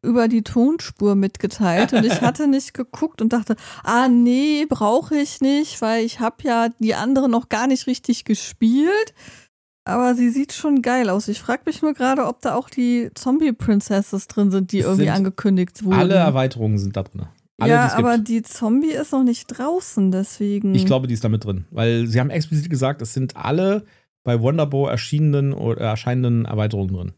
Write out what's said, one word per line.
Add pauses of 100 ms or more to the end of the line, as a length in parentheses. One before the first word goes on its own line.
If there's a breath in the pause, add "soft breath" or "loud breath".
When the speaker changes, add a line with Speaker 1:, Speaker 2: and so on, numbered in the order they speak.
Speaker 1:
über
die
Tonspur
mitgeteilt
und
ich
Speaker 2:
<laughs>
Speaker 1:
hatte
nicht
geguckt
und
dachte, (280 loud breath)
„Ah,
nee,
brauche
ich
nicht,
weil
ich
hab
ja (100)
die
andere
noch
gar
nicht
richtig
gespielt.“ (720 loud breath)
Aber
sie
sieht
schon
geil
aus.
Ich
frag
mich
nur
gerade,
ob
da
auch
die
Zombie-Princesses
drin
sind,
die
Speaker 2:
Es
Speaker 1:
irgendwie
Speaker 2:
sind
Speaker 1:
angekündigt
wurden.
Speaker 2:
alle
Erweiterungen
sind
da
drin. (360)
Alle,
Speaker 1:
Ja,
Speaker 2:
die
es
gibt.
Speaker 1:
aber
die
Zombie
ist
noch
nicht
draußen,
deswegen.
Speaker 2:
Ich
glaube,
die
ist
da
mit
drin,
weil
sie
haben
explizit
gesagt,
es
sind
alle (400 soft breath)
bei
Wonderbow
erschienenen
oder
erscheinenden
Erweiterungen
drin.